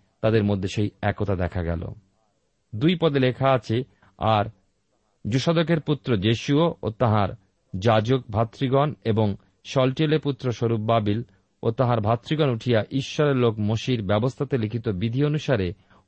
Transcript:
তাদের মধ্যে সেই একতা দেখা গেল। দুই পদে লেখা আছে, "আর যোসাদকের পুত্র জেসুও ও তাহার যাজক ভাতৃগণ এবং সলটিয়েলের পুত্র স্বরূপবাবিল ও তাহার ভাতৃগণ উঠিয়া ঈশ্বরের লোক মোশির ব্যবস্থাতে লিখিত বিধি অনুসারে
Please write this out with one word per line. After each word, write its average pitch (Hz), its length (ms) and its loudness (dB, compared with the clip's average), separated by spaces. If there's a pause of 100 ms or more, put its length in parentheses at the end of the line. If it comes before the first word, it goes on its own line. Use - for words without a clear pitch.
(220)
তাদের 110 220 2
মধ্যে 101 240 0
সেই 104 220 -2 (120)
একতা 101 340 -2
দেখা 90 280 -4
গেল। 85 240 -4 (880)
দুই 160 260 2
পদে 147 180 2
লেখা 131 320 2
আছে, 123 320 0 (340)
"আর 104 280 2 (840)
যোসাদকের 160 520 0
পুত্র 131 360 0
জেসুও 139 640 0
ও 107 60 -4
তাহার 107 400 2 (460)
যাজক 110 460 2 (100)
ভাতৃগণ 127 640 0 (100)
এবং 107 320 0 (280)
সলটিয়েলের 147 560 0
পুত্র 131 320 -4
স্বরূপবাবিল 113 680 0 (420)
ও 113 80 2
তাহার 120 300 0
ভাতৃগণ 135 480 0
উঠিয়া 113 420 0
ঈশ্বরের 139 440 0
লোক 117 240 2
মোশির 110 440 -2
ব্যবস্থাতে 120 540 0
লিখিত 113 320 -4
বিধি 113 360 -2
অনুসারে 131 480 -2 (340)